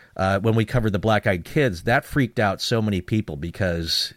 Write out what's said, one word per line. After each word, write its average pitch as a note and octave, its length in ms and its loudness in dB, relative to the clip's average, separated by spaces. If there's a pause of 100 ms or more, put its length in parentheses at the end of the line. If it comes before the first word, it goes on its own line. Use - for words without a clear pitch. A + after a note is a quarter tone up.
(160)
uh, F#2+ 240 0
when A2 160 2
we A2 100 2
covered A2 280 0
the G2 60 0
Black G#2+ 280 2
Eyed F2+ 180 0
Kids, A#2+ 380 -2
that B2+ 220 2
freaked B2+ 340 0
out G2+ 220 2
so A2+ 200 0
many G2+ 200 0
people G#2 340 -2
because E2+ 800 -2